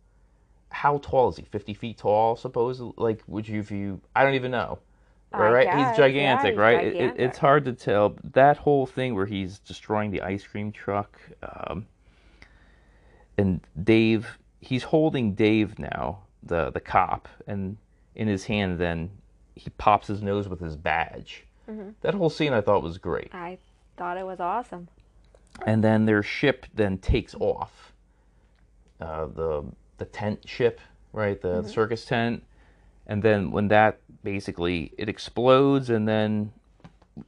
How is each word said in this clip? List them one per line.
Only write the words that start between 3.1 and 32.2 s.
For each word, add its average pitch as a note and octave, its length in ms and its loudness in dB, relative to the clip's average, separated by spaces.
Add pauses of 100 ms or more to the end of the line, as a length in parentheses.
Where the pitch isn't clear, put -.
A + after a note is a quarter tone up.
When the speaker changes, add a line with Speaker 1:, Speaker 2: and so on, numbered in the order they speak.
Speaker 1:
would G#2+ 180 -8
you, G#2+ 140 -4
if G2+ 100 -10
you, G2+ 300 -6 (160)
I C3 80 4
don't C#3 100 2
even B2+ 160 -4
know. G#2+ 280 -4 (540)
Speaker 2:
I G#2+ 160 2
Speaker 1:
Right? B2 180 6
Speaker 2:
guess. G3 220 2
Speaker 1:
He's A3+ 80 -2
gigantic, C3+ 480 4
Speaker 2:
Yeah, A#2+ 60 2
he's G#2 80 0
Speaker 1:
right? A2 200 6
It, - 80 -2
it, - 60 -2
Speaker 2:
gigantic. - 280 -2
Speaker 1:
it's - 180 -2
hard C#3+ 280 4
to B2 80 -4
tell. G#2 420 0 (160)
That C#3 240 6
whole C#3 300 2
thing B2+ 280 -4
where G2 120 0
he's G2 340 -6
destroying G#2+ 500 -4
the F2+ 120 -4
ice G2 240 -6
cream G#2 260 -8
truck, - 460 -6 (240)
um, - 440 -10 (1500)
and F#2+ 240 0 (220)
Dave, A2+ 560 2 (220)
he's B2+ 240 -6
holding D3 500 0
Dave G#2+ 440 2
now, C#2+ 420 -6 (220)
the, D#2+ 280 -2
the - 100 -6
cop, - 480 0 (180)
and G2 300 -6 (380)
in A2 140 -4
his G2 180 -2
hand G2 320 -2
then E2+ 320 -2 (440)
he - 160 -16
pops - 360 2
his G#2 160 -6
nose G2+ 260 -2
with F2 120 -10
his D#2+ 160 -8
badge. D#2+ 720 -4 (220)
Speaker 2:
Mm-hmm. G#3+ 220 -12 (120)
Speaker 1:
That - 120 0
whole E3+ 160 0
scene D3 220 -2
I A2+ 80 2
thought F#2+ 220 2
was E2+ 160 -8
great. - 360 -6
Speaker 2:
I F3+ 240 -12 (380)
thought F3 220 -8
it F#3+ 80 -8
was F#3+ 140 -12
awesome. F3+ 480 -6 (800)
Speaker 1:
And A2 180 2
then A2 220 4
their G#2+ 160 4
ship - 520 -2
then F#2+ 240 0
takes - 380 -2
off. - 560 -4 (1080)
Uh, D#2+ 260 -6
the, D2+ 380 -4 (340)
the G2 60 -10
tent - 440 -6
ship, - 320 0 (320)
right? G2+ 280 -2
The F2+ 220 -2
Speaker 2:
Mm-hmm. G#2+ 60 -10
Speaker 1:
circus A2 360 -2
tent. A#2 380 -2 (640)